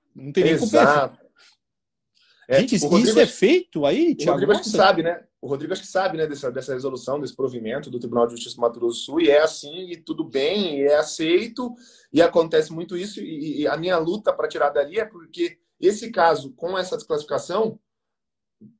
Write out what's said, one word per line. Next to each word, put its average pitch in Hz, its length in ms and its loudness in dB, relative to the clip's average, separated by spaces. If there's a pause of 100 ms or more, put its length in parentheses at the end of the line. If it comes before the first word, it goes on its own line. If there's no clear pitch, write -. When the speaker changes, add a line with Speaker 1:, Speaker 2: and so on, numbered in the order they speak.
(160)
Speaker 1:
Não 139 160 -14
tem 180 120 2
nem 160 100 4
Speaker 2:
Exato. 143 560 4
Speaker 1:
competência. - 180 -20 (1200)
Speaker 2:
É, 131 120 6
Speaker 1:
Gente, 247 160 2
isso, 156 100 2
Speaker 2:
o - 20 0
Rodrigo 196 220 6
Speaker 1:
isso 208 100 6
é 240 60 8
feito 226 580 2
aí, 269 280 2
Speaker 2:
o - 40 -2
Speaker 1:
Thiago? 160 160 0
Speaker 2:
Rodrigo - 200 2
acho - 100 0
que 220 60 -8
Speaker 1:
Nossa. 214 140 -2
Speaker 2:
sabe, 185 200 4
né? 170 200 -4 (180)
O 127 60 -14
Rodrigo 147 260 -6
acho 180 100 -8
que - 60 -18
sabe, 185 280 -2
né, 160 100 -2
dessa, 135 240 -8
dessa 131 220 -8
resolução, 131 480 -6
desse 131 160 -10
provimento 127 540 -6
do 123 100 -8
Tribunal 117 260 0
de 120 60 -4
Justiça - 240 -12
do 120 60 -6
Mato 117 180 0
Grosso 117 200 -2
do - 40 -10
Sul, 147 160 -4
e 151 100 4
é 147 120 8
assim, 160 480 -4
e 165 80 -12
tudo 156 260 -8
bem, 147 560 -2
e - 40 0
é 147 120 4
aceito, 202 800 -2 (380)
e 147 100 4
acontece 165 500 2
muito 170 240 -10
isso, 202 240 -10
e, 147 400 -8
e 151 80 0
a 147 80 -2
minha 170 220 0
luta 180 340 -2
pra 156 160 -2
tirar 151 220 0
dali 147 280 -2
é 214 60 -2
porque 170 540 -8 (200)
esse 208 320 0
caso, 151 440 0
com 180 220 -6
essa 180 200 -6
desclassificação, 165 840 -4 (1000)